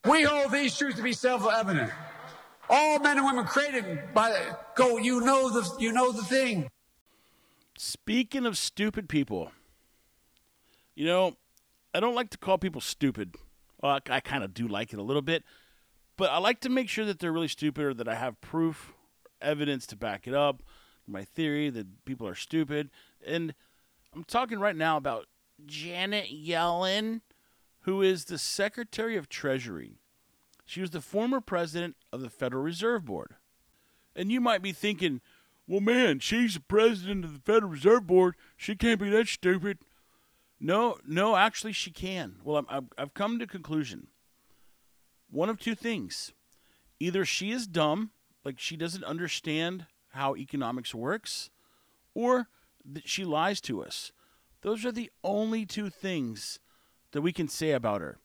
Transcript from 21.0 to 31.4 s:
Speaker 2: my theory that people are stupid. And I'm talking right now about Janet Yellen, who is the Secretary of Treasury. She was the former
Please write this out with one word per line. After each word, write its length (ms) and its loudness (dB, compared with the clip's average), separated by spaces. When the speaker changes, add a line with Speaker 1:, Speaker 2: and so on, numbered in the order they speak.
Speaker 2:
my 180 -10
theory 460 -2
that 340 -10
people 220 -8
are 80 -6
stupid. 560 -4
And 300 -4
I'm 120 -16
talking 340 -2
right 180 0
now 220 2
about 280 -4
Janet 680 -4
Yellen, 920 -2
who 200 0
is 240 2
the 120 -8
Secretary 800 -4
of 120 -6
Treasury. 720 -6
She 160 -12
was 100 -4
the 100 -8
former 400 0